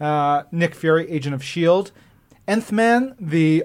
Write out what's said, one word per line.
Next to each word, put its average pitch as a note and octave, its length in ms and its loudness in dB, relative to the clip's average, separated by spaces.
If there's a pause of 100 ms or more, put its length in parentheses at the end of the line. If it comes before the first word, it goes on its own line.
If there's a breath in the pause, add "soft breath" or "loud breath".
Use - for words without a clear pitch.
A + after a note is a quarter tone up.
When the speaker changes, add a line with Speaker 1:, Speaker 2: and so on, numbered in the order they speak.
Speaker 1:
Yeah. D3+ 60 -4
Speaker 2:
uh, C#3+ 440 0
Nick E3+ 240 -2
Fury, D#3+ 340 0
Agent C#3+ 260 -6
of C3 100 -8
shield, F3 480 0 (560 soft breath)
Nth G#3+ 240 -2
Man, A#3 480 2
The D#3+ 440 2